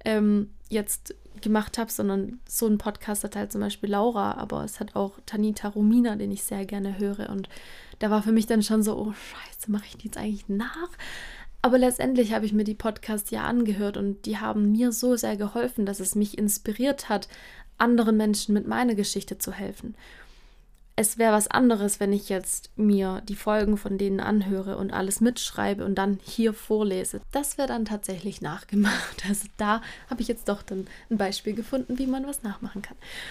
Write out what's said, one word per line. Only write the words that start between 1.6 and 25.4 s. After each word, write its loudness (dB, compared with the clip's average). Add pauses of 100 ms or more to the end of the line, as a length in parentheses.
habe, -4
sondern -2
so -2
einen 4
Podcast -4
hat -6
halt -4
zum -4
Beispiel -4
Laura, 2
aber -4
es -10
hat -6
auch -4
Tanita -2
Romina, 6
den -2
ich -6
sehr -4
gerne -4
höre. -2
Und -6 (500)
da 0
war 4
für 2
mich 6
dann 4
schon 4
so, 0
"Oh -4
Scheiße, -10
mache -2
ich -18
die -14
jetzt -10
eigentlich -6
nach?" -4 (720)
Aber 6
letztendlich 4
habe 0
ich 0
mir 4
die 0
Podcasts -4
ja -2
angehört 2
und -4
die -2
haben 2
mir 4
so 2
sehr -2
geholfen, -2
dass -4
es -2
mich 0
inspiriert 0
hat, 0 (500)
anderen 6
Menschen 2
mit 2
meiner 2
Geschichte -4
zu -6
helfen. -10 (1000)
Es 0
wäre 6
was 4
anderes, 4
wenn 2
ich -2
jetzt -4
mir 4
die -6
Folgen 2
von -4
denen 2
anhöre 0
und -4
alles -2
mitschreibe 0